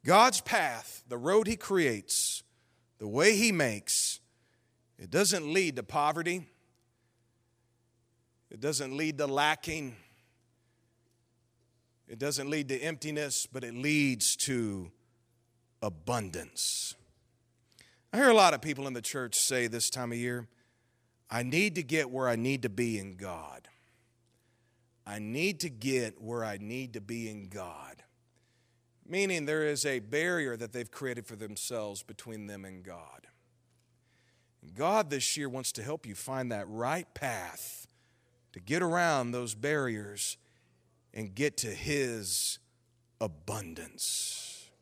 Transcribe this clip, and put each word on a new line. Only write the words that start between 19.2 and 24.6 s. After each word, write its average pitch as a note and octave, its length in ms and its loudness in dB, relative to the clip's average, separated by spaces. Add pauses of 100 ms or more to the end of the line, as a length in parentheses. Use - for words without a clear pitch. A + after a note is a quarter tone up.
say B2 320 4
this A2+ 220 0
time B2 220 -2
of A#2 60 -2
year, B2 320 -4 (800)
"I A#2+ 140 0
need D#3+ 320 2
to F3 80 0
get C3+ 280 0
where B2+ 160 2
I A#2+ 80 4
need B2+ 280 0
to A#2 60 0
be A2 300 0
in F#2+ 160 -10
God. E2 540 -12 (1400)